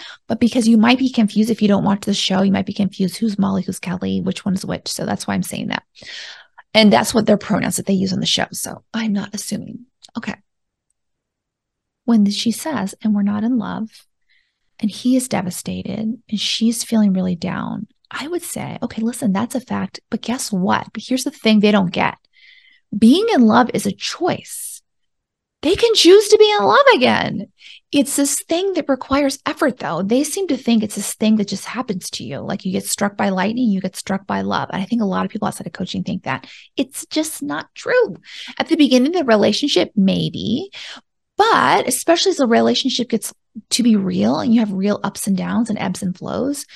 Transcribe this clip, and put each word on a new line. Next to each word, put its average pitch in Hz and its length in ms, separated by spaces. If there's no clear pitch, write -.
but - 140
because 233 260
you 226 100
might 233 220
be 254 140
confused 214 360
if 220 140
you 208 60
don't 196 160
watch 196 220
the 208 60
show, 190 300
you 196 80
might 196 160
be 202 60
confused 190 440
who's 208 220
Molly, 196 240
who's 190 160
Kelly, 185 420
which 185 240
one's 185 200
which. - 240
So - 180
that's - 220
why 202 60
I'm 185 100
saying - 240
that. - 160
And 214 180
that's 226 220
what 220 120
their 208 100
pronouns - 400
that - 100
they 196 60
use 190 200
on 185 60
the - 80
show. - 240
So - 320
I'm 220 200
not 202 200
assuming. - 540
Okay. 226 180
When 220 240
she 202 220
says, 214 500
"And 214 140
we're 202 80
not 208 220
in 247 140
love," 196 500
and 214 100
he 247 240
is 254 140
devastated 185 880
and 208 120
she's 226 420
feeling 214 300
really 185 240
down, - 500
I - 160
would 339 160
say, - 400
"Okay, - 200
listen, 233 300
that's 214 220
a 247 60
fact. 196 400
But 226 120
guess - 280
what?" 196 420
But 214 140
here's 254 160
the 285 80
thing 220 300
they 208 100
don't 190 220
get. - 240
Being 269 360
in 302 100
love 233 300
is - 140
a 202 60
choice. - 880
They 330 140
can 466 200
choose 392 340
to 427 100
be 415 180
in 403 80
love 539 300
again. 226 560
It's 285 240
this 285 300
thing 370 300
that 320 140
requires 269 560
effort, 302 340
though. 156 260
They 233 180
seem 381 260
to 277 80
think 233 280
it's 208 100
this - 200
thing 220 220
that 202 120
just - 160
happens 220 460
to - 140
you. 131 140
Like, - 260
you 190 60
get 190 160
struck 202 300
by 202 140
lightning, 220 380
you 190 120
get 190 160
struck - 280
by 196 180
love. 196 300
And - 80
I 196 40
think 233 180
a 202 40
lot 185 180
of 190 80
people 208 160
outside - 180
of 170 60
coaching 185 320
think 185 180
that. - 240
It's - 300
just - 360
not 285 320
true. 466 400
At 269 100
the 330 80
beginning 277 400
of 349 60
the - 20
relationship, 220 720
maybe. 190 720
But 392 520
especially 339 420
as 339 60
the 269 100
relationship 233 600
gets - 260
to - 120
be 226 140
real 196 420
and 277 160
you 240 60
have 208 120
real 196 300
ups - 240
and 196 100
downs 190 340
and - 100
ebbs 190 220
and 185 140
flows, - 600